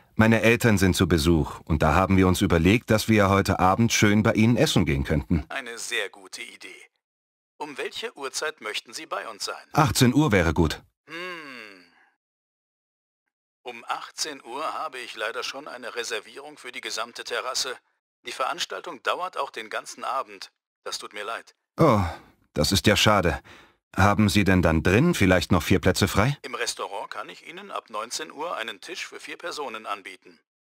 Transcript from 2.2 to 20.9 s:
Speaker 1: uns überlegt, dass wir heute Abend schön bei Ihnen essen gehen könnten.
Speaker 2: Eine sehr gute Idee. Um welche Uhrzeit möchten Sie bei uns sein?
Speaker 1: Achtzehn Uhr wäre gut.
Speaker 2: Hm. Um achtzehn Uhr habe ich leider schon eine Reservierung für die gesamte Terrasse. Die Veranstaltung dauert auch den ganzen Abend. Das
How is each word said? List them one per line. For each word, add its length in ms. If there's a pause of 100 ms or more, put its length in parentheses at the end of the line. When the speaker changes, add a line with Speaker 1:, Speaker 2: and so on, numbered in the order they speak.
Speaker 1:
uns 140
überlegt, 500
dass 180
wir 200
heute 320
Abend 320
schön 320
bei 80
Ihnen 240
essen 300
gehen 180
könnten. 460
Speaker 2:
Eine 280
sehr 300
gute 340
Idee. 400 (760)
Um 180
welche 400
Uhrzeit 440
möchten 320
Sie 140
bei 220
uns 160
sein? 280
Speaker 1:
Achtzehn 420
Uhr 180
wäre 220
gut. 280 (240)
Speaker 2:
Hm. 800 (1800)
Um 240
achtzehn 560
Uhr 300
habe 260
ich 160
leider 300
schon 240
eine 260
Reservierung 640
für 140
die 80
gesamte 420
Terrasse. 540 (500)
Die 60
Veranstaltung 680
dauert 340
auch 140
den 180
ganzen 340
Abend. 480 (320)
Das 160